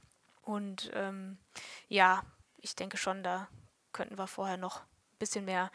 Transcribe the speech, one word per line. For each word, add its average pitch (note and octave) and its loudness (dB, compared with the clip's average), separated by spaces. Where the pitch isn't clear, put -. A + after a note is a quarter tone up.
Und, G3+ -4
ähm, G3 -4
ja, F#3 8
ich - -6
denke G3 -4
schon, F#3+ 0
da F#3 -2
könnten - -6
wir F#3+ -4
vorher F#3 -2
noch F#3 -6
ein - -20
bisschen G#3 -2
mehr F#3 0